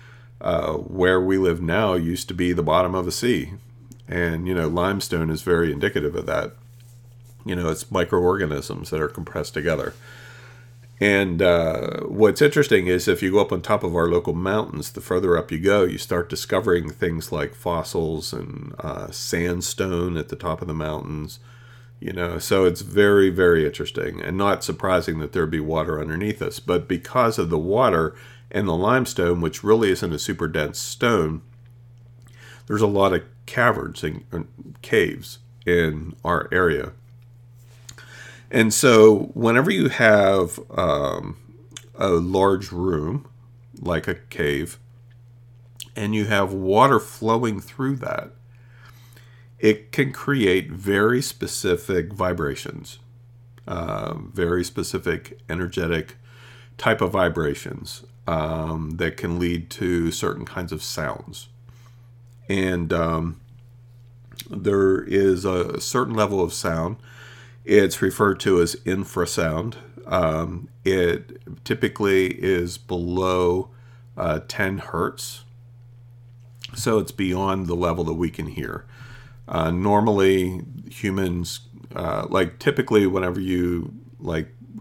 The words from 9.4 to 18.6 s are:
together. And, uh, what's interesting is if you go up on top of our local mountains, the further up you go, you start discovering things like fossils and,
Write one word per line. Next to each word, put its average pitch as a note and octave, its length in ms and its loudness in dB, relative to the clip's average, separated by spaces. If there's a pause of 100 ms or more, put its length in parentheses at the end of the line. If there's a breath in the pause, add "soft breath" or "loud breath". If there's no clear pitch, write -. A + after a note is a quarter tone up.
together. D#2 400 -2 (1080 loud breath)
And, G2 420 4
uh, E2+ 640 2
what's G2+ 360 4
interesting C#3+ 460 4
is F2+ 200 2
if F2+ 140 2
you F#2 100 2
go G#2 80 6
up G2+ 120 0
on F2+ 100 -2
top G#2 220 0
of F2 100 -2
our E2+ 140 2
local E2+ 260 0
mountains, F#2+ 580 -2
the - 80 -12
further F#2 360 2
up D#2+ 160 -4
you D#2 60 -4
go, G2 260 4
you F2 140 -2
start F2 300 -4
discovering F2 600 0
things E2 420 -4
like D2 220 -4
fossils E2 800 -4
and, - 480 -10